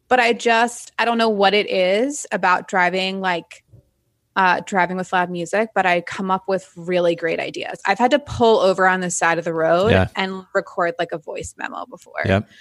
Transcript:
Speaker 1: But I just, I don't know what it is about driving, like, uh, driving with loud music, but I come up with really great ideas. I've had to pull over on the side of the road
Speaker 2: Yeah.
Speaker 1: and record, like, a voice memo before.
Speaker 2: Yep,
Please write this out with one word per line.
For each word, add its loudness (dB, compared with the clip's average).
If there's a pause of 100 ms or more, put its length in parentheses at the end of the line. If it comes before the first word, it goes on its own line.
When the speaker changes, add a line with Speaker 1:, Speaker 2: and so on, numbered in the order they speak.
Speaker 1:
But 4
I 4
just, -2
I 2
don't 0
know 2
what 4
it 2
is 0
about 0
driving, 0
like, -6 (720)
uh, 2
driving 0
with -8
loud 0
music, -4
but 2
I 2
come -6
up -2
with -4
really 0
great -4
ideas. -10
I've 2
had 4
to 4
pull 2
over 4
on 2
the -4
side 0
of -4
the -4
road 2
Speaker 2:
Yeah. 4
Speaker 1:
and -6 (100)
record, -4
like, -4
a -6
voice -12
memo -10
before. -12
Speaker 2:
Yep, 0 (120)